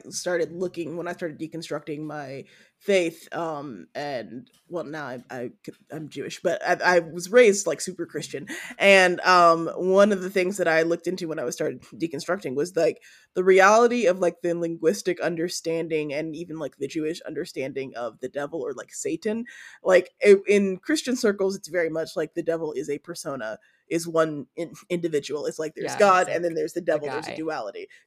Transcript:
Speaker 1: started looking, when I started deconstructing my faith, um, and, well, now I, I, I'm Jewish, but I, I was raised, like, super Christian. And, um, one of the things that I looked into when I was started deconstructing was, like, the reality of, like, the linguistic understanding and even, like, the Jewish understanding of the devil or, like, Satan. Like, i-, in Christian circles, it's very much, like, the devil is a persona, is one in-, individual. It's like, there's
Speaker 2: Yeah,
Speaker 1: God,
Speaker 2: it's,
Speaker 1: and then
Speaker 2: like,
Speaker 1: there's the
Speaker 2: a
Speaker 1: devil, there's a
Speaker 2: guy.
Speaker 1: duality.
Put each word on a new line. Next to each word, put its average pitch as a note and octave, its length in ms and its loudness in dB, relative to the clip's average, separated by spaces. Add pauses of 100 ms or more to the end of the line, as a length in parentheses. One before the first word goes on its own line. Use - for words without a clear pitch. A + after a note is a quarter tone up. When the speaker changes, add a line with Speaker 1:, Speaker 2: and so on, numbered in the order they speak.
(120)
Speaker 1:
started E3+ 400 -2
looking, E3+ 440 -6
when E3+ 120 -6
I F3 60 -6
started E3 260 -10
deconstructing D#3 640 -10
my D3 440 -12 (320)
faith, F3+ 560 0
um, C#3+ 600 -8
and, B2 540 -8 (180)
well, E3 160 -8
now D3 240 -12
I, B2 240 -12
I, B2 200 -10 (400)
I'm D3+ 180 -12
Jewish, C3 320 -10
but F3 220 -2
I, F3+ 340 2
I - 20 4
was E3+ 320 -6
raised, G#3+ 360 6
like, D3 140 -2
super F3 240 -8
Christian. D3 420 -10 (300)
And, F#3 440 6
um, E3+ 540 6
one F#3+ 360 6
of F#3+ 100 0
the F3+ 80 -6
things F#3+ 280 0
that F3 100 0
I D#3+ 160 4
looked E3+ 240 -2
into F3+ 200 -4
when D#3 120 -6
I C#3 40 -6
was B2 120 -6
started C3+ 260 -4
deconstructing E3 760 -6
was, D3 200 -2
like, D#3 260 0 (320)
the F#3 100 0
reality G#3+ 600 8
of, F#3 140 2
like, F3 240 -2
the F3 100 0
linguistic E3+ 680 -2
understanding D#3+ 960 -4
and D#3+ 220 -6
even, D#3+ 240 -12
like, C#3+ 180 -8
the C#3 100 -6
Jewish D#3 340 -6
understanding C#3 760 -8
of A#2 240 -10
the B2+ 100 -8
devil C#3+ 320 -8
or, C3+ 120 -6
like, A#2+ 200 -16
Satan. G#3 520 -6 (380)
Like, F#3 280 4 (120)
i-, G3+ 120 10 (120)
in G3 300 2
Christian C#4 380 -2
circles, G3+ 400 0
it's G3 140 -14
very E3 200 0
much, D#3+ 260 -6
like, D#3 200 -4
the E3+ 80 -4
devil E3 300 -2
is D3 160 -6
a C#3+ 100 -4
persona, C3+ 600 -10 (300)
is E3 180 -2
one D#3+ 480 0
in-, E3+ 180 -8 (160)
individual. D#3 560 -4
It's D#3+ 140 -8
like, D#3 160 -8
there's C3 160 -8
Speaker 2:
Yeah, C3 80 -2
Speaker 1:
God, F#3+ 300 6
Speaker 2:
it's, - 60 -2
Speaker 1:
and E3+ 80 -2
then E3+ 80 0
Speaker 2:
like, D#3+ 40 -6
Speaker 1:
there's D#3 180 -4
the F3 60 -8
Speaker 2:
a F3 40 -4
Speaker 1:
devil, D3+ 260 0
there's B2+ 180 -8
a - 40 -8
Speaker 2:
guy. - 40 -10
Speaker 1:
duality. B2 520 -8 (200)